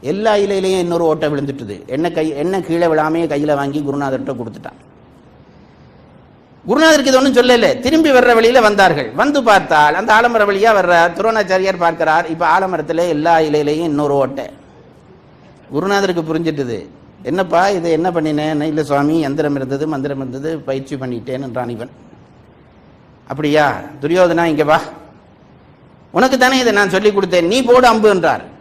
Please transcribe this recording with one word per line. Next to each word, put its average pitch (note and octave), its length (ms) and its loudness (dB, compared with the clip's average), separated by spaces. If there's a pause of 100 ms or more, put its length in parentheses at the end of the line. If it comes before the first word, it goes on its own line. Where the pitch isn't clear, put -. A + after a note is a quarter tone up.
எல்லா G#3 340 -2
இலையிலையும் F#3+ 440 0
இன்னொரு E3+ 260 -2
ஓட்டை D#3 240 0
விழுந்துட்டுது. C3+ 580 -8
எண்ணெய் D#3+ 260 -4
கை, D#3 160 -2
எண்ணெய் E3 340 -4
கீழே E3+ 240 -2
விழாமையே D#3 400 0
கையில D3 280 -2
வாங்கி C#3 260 -4
குருநாதர்கிட்ட C3+ 560 -6
கொடுத்துட்டான். - 460 -14 (1900)
குருநாதருக்கு D4 380 4
இது C4 100 4
ஒண்ணும் C4 180 2
சொல்லல. A#3+ 440 4
திரும்பி D#4 320 2
வர்ற B3 240 6
வழியில A#3 260 4
வந்தார்கள். F#3 500 2
வந்து C4 320 0
பார்த்தால் D#3+ 520 4
அந்த G#3+ 200 0
ஆலமர A#3 300 2
வழியா G3+ 300 2
வர்ற F3 420 2
துரோணாச்சாரியார் F#3+ 600 0
பார்க்கிறார். E3 520 0
இப்ப E3 300 0
ஆலமரத்துல E3+ 500 -2
எல்லா D#3+ 300 2
இலையிலையும் D3+ 440 0
இன்னொரு D3 320 -2
ஓட்டை. C3+ 300 -2 (1300)
குருநாதருக்கு F#3 480 -2
புரிஞ்சிட்டுது. D#3 640 -6 (360)
"என்னப்பா F3 460 0
இது, E3+ 220 -2
என்ன E3 200 0
பண்ணினேன்?" D#3 500 -2
"இல்ல D3+ 240 -4
சுவாமி, C#3+ 340 0
யந்திரம் D3 360 -2
இருந்தது, C#3 320 -6
மந்திரம் C#3 320 -6
இருந்தது, C3+ 400 -8
பயிற்சி C3+ 380 -8
பண்ணிட்டேன்" B2+ 460 -8
என்றான் B2 260 -8
இவன். A#2+ 220 -12 (1400)
"அப்படியா? C#3+ 520 0 (200)
துரியோதனா, E3+ 420 2
இங்க D#3 220 0
வா, D#3 160 2 (1300)
உனக்கு B3+ 280 0
தானே C4 200 2
இதை A#3+ 140 2
நான் G3+ 180 2
சொல்லி G3+ 200 2
கொடுத்தேன், F3+ 360 0
நீ B3 160 0
போடு B3 240 4
அம்பு" A3 220 4
என்றார். E3 360 0 (160)